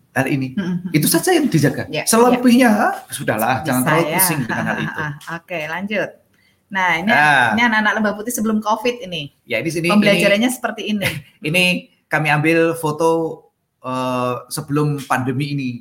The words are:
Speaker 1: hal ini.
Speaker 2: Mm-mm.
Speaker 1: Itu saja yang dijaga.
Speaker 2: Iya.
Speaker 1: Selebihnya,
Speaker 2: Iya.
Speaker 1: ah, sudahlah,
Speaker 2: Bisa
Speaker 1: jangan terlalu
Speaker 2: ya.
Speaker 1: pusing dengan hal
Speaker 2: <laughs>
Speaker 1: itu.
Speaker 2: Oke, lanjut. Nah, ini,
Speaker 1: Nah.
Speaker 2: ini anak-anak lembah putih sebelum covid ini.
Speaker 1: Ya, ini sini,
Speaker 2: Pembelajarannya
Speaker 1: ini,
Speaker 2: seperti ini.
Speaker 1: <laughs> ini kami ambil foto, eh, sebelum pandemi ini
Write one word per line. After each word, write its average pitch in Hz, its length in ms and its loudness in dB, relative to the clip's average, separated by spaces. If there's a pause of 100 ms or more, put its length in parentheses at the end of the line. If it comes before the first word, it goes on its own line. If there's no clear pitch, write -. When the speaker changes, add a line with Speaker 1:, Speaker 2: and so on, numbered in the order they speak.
(100)
Speaker 1:
hal 131 160 -2
ini. 131 280 -4
Speaker 2:
Mm-mm. 180 400 -4
Speaker 1:
Itu 151 120 2
saja 330 240 0
yang 339 160 2
dijaga. 143 400 0
Speaker 2:
Iya. 156 200 -6
Speaker 1:
Selebihnya, 247 640 6
Speaker 2:
Iya. 214 160 2
Speaker 1:
ah, 392 60 0 (180)
sudahlah, 117 480 -2
Speaker 2:
Bisa - 80 -8
Speaker 1:
jangan 127 160 0
terlalu 156 220 2
Speaker 2:
ya. 151 100 -4
Speaker 1:
pusing 156 280 0
dengan 113 220 -4
hal 110 180 -2
Speaker 2:
<laughs> 156 40 -4
Speaker 1:
itu. 156 140 -8 (340)
Speaker 2:
Oke, 170 320 -10
lanjut. 180 440 -6 (600)
Nah, 185 240 0
ini, 165 160 -2
Speaker 1:
Nah. 135 420 4
Speaker 2:
ini 226 100 2
anak-anak 214 320 2
lembah 214 200 0
putih 214 180 -8
sebelum 220 280 -2
covid 233 420 -2
ini. 165 400 -10
Speaker 1:
Ya, 117 160 -4
ini 143 100 -4
sini, 165 200 -2
Speaker 2:
Pembelajarannya 202 580 4
Speaker 1:
ini, 254 80 -2
Speaker 2:
seperti 220 340 -8
ini. 202 200 -2 (200)
Speaker 1:
<laughs> - 160 -14
ini 175 200 2 (420)
kami 151 220 0
ambil 165 460 2
foto, 160 340 -2 (720)
eh, 127 540 -4 (120)
sebelum 147 560 -4
pandemi 131 480 -2
ini 139 180 -4 (120)